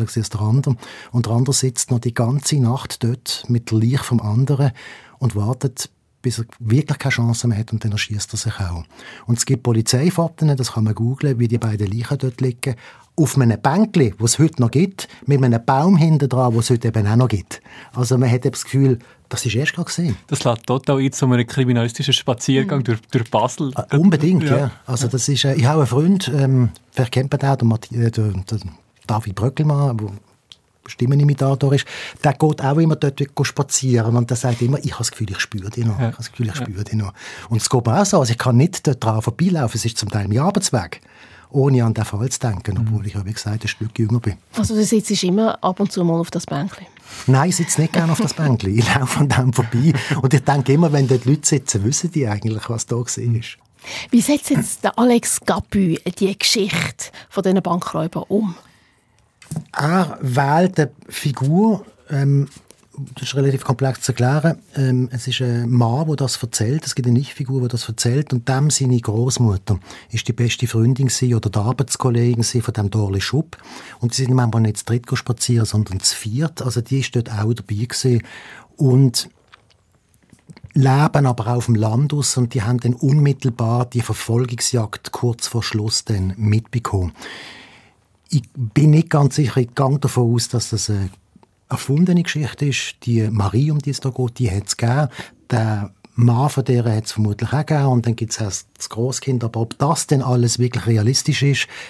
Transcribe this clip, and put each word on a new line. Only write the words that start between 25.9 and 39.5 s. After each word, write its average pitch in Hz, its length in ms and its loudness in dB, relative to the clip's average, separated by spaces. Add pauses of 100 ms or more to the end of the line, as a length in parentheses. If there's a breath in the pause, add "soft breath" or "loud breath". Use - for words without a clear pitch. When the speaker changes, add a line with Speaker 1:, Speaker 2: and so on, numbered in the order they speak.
Speaker 1:
ähm, 131 360 4 (220)
vielleicht 123 200 -2
kennt 135 200 -2
man 143 80 0
den, 139 180 2
der 117 100 2
Mathi-, 117 360 -2
äh, 117 80 2
der, 107 200 0
der 95 280 -6 (460)
David 107 300 -4
Bröckelmann, 143 640 0
wo 104 120 -8 (760)
Stimmenimitator 139 880 2
ist, 139 120 2 (380 loud breath)
der 143 100 4
geht 151 280 0
auch 139 160 2
immer 160 180 4
dort 143 260 -2 (220)
spazieren 120 720 0
und 120 140 2
der 123 80 0
sagt 123 240 0
immer, 127 180 0
"Ich - 120 -6
habe - 80 -10
das 117 120 -4
Gefühl, 98 200 -6
ich - 80 -8
spüre 98 300 -8
dich 113 160 -4
noch. 110 140 0
Speaker 2:
Ja. 117 100 0
Speaker 1:
Ich - 40 -6
habe - 40 -20
das - 140 -12
Gefühl, 117 160 -4
ich 101 80 -6
Speaker 2:
Ja. 127 60 -8
Speaker 1:
spüre 104 220 -6
dich - 120 -6
noch." 104 180 -2 (360 loud breath)
Und 113 120 0
es - 80 -4
geht 123 160 2
mir 143 160 4
auch 196 40 4
so. 190 140 2
Also 117 120 2
ich 113 60 -2
kann 123 200 2
nicht - 280 2
dort 131 180 0
dran 110 180 0
vorbeilaufen. 156 560 0